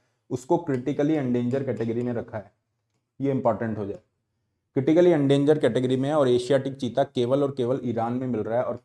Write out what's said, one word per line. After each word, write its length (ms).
उसको 280
क्रिटिकली 560
एंडेंजर 500
कैटेगरी 380
में 100
रखा 260
है, 140
ये 100
इंपॉर्टेंट 480
हो 80
जाए। 120
क्रिटिकली 360
एंडेंजर 480
कैटेगरी 380
में 120
है 60
और 140
एशियाटिक 480
चीता 280
केवल 380
और 120
केवल 300
ईरान 280
में 140
मिल 140
रहा 180
है 60
और 200